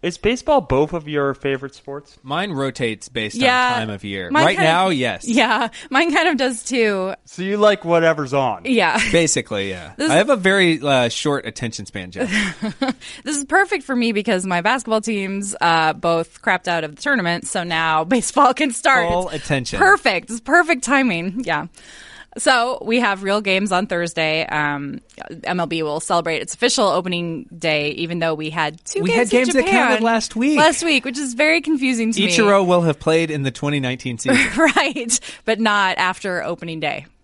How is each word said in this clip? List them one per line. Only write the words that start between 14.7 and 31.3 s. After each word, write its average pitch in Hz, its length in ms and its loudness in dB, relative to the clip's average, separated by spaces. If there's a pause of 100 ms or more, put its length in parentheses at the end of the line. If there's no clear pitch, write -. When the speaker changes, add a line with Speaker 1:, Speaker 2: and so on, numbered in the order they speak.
Speaker 3:
teams, 202 600 -4
uh, 160 340 4
both 170 480 -2
crapped 185 260 0
out 165 160 -2
of 156 100 -12
the - 80 -18
tournament, 180 460 0
so 180 160 -4
now 160 400 0
<laughs> - 0 -
baseball 254 500 4
can 302 160 0
start. 240 380 2
Speaker 2:
Full 175 220 -2
Speaker 3:
It's 151 140 -8
Speaker 2:
attention. 135 360 -2
Speaker 3:
perfect. 269 500 2
It's 233 80 -8
perfect 311 460 2
timing. 220 600 0
Yeah. 160 220 -2 (680)
So 247 480 2
we 233 160 2
have 196 240 0
real 202 160 0
games 196 320 0
on 185 160 0
Thursday. 165 580 -2
Um, 147 540 -4 (420)
M 180 160 -4
L 170 80 -2
B 165 160 -4
will 151 160 -4
celebrate 165 420 -2
its - 140 -10
official 247 320 2
opening 175 580 -2 (120)
day, 151 360 0
even 170 280 -4
though 165 140 0
we 156 160 -8
had 156 340 -4
two - 180 -6
Speaker 2:
We 180 60 0
Speaker 3:
games 466 240 2
Speaker 2:
had 247 80 4
Speaker 3:
in 262 60 2
Speaker 2:
games 240 80 0
that 262 120 4
counted 311 280 4
Speaker 3:
Japan 214 80 0
Speaker 2:
last 226 340 0
week. 277 220 2
Speaker 3:
last 311 260 4
week, 294 200 2
which 262 140 -6
is 269 160 -6